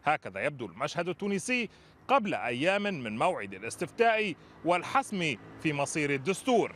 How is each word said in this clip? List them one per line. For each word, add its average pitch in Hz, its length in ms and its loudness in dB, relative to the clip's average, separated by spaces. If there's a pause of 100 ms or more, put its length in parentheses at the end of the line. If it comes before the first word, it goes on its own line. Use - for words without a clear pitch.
هكذا 110 400 0
يبدو 135 220 -2
المشهد 143 420 -4
التونسي 202 600 -2 (400)
قبل 214 260 4
أيام 123 480 2
من 131 360 -4
موعد 127 360 0
الاستفتاء 196 800 0 (300)
والحسم 175 720 2 (260)
في 160 100 0
مصير 143 380 0
الدستور. 170 640 2